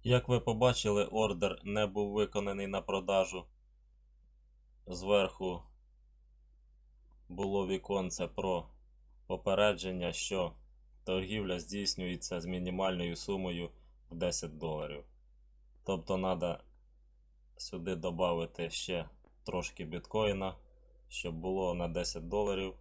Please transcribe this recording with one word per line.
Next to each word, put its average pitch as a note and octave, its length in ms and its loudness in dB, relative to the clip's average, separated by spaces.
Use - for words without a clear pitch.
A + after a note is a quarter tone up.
Як A#2+ 240 6
ви A#2+ 120 4
побачили, A2 640 4
ордер G2 580 2
не G#2 220 2
був G2+ 280 -2
виконаний G2+ 540 0
на G2 140 -2
продажу. F#2+ 640 2
Зверху F#2 760 2
було G2 380 0
віконце F#2 600 -2
про F2+ 420 -2
попередження, F#2 880 2
що F2+ 400 -2
торгівля F#2+ 560 -2
здійснюється F2+ 840 -2
з E2 40 -8
мінімальною F2+ 680 -2
сумою F2+ 540 -4
в F2 60 -12
десять E2+ 420 -2
доларів. D2+ 480 -6
Тобто F#2+ 340 -2
надо F2+ 400 0
сюди F2+ 380 -4
добавити E2+ 720 0
ще E2+ 400 -4
трошки F2 420 -4
біткоїна, F#2+ 680 -2
щоб - 280 -6
було F#2 380 0
на F2 140 -2
десять E2+ 400 -2
доларів G2 540 0